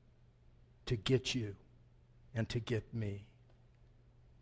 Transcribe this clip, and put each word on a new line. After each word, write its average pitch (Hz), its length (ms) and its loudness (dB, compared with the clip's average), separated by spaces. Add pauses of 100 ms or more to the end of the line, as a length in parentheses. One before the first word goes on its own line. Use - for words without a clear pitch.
(880)
to 123 100 0
get 123 380 2
you 107 200 -2 (800)
and 113 140 0
to 120 100 -2
get 113 360 -2
me. 101 320 -2 (1160)